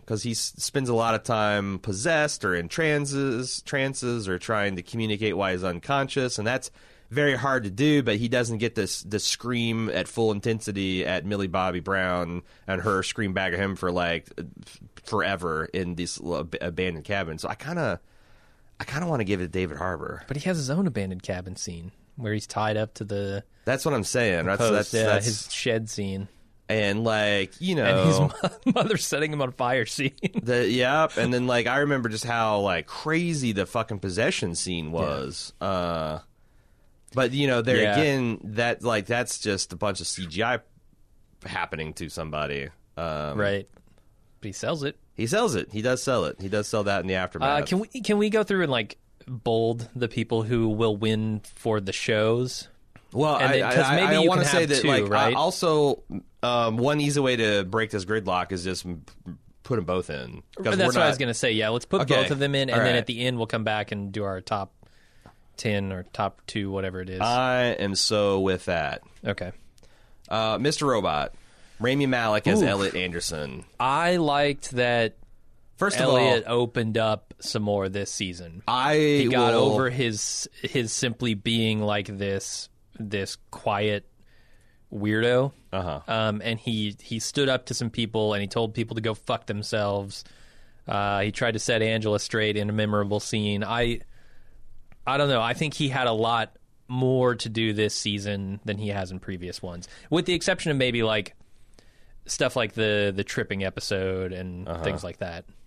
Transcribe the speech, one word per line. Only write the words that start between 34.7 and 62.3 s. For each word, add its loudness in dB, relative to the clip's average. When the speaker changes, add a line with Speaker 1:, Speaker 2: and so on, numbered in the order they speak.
Speaker 2:
Yeah. -6
Speaker 1:
was. -4
Uh, -2
but, 2
you 2
know, 4
there 4
Speaker 2:
Yeah. 4
Speaker 1:
again, 2
that, -2
like, 0
that's -2
just -2
a -10
bunch -2
of -8
C -6
G -4
I 0
happening -6
to -10
somebody. -6
Um, -6
Speaker 2:
Right. -2
But -10
he -8
sells -4
it. -6
Speaker 1:
He -2
sells 2
it. -2
He -4
does 0
sell 0
it. -6
He -8
does -2
sell 0
that 0
in -4
the 0
aftermath. 0
Speaker 2:
Uh, -8
can 0
we, -4
can -2
we 4
go 2
through 0
and, 0
like, -2
bold 0
the 0
people 0
who 2
will 2
win 0
for 0
the -4
shows? 0
Speaker 1:
Well, 2
Speaker 2:
And 2
Speaker 1:
I, 4
Speaker 2:
then, 2
'cause 6
Speaker 1:
I, 4
I, 4
Speaker 2:
maybe 4
Speaker 1:
I 6
Speaker 2:
you 6
Speaker 1:
wanna 4
Speaker 2:
can 4
Speaker 1:
say 4
Speaker 2:
have 2
Speaker 1:
that, 4
Speaker 2:
two, 2
Speaker 1:
like, 4
I 0
Speaker 2:
right? 4
Speaker 1:
also, 2
um, 2
one 4
easy 2
way 4
to 4
break -2
this -2
gridlock 0
is -4
just -4
m-, -8
put -2
'em -2
both 0
in. -8
'Cause -6
Speaker 2:
That's 2
Speaker 1:
we're 4
Speaker 2:
what 2
I 6
was 0
Speaker 1:
not -4
Speaker 2:
gonna 0
say. 0
Yeah, 2
let's -2
put 0
Speaker 1:
Okay. 2
Speaker 2:
both 4